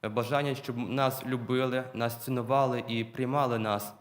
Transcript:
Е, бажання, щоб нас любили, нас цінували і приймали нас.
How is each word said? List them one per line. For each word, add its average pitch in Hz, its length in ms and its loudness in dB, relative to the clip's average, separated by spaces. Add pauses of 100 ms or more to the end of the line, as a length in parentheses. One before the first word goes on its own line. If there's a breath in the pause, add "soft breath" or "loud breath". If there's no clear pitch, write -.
Е, 110 60 -4
бажання, 131 460 0
щоб 123 240 -6
нас 127 480 0
любили, 127 580 0 (100)
нас 117 300 -2
цінували 127 640 2
і 117 160 0
приймали 127 540 0
нас. 104 420 0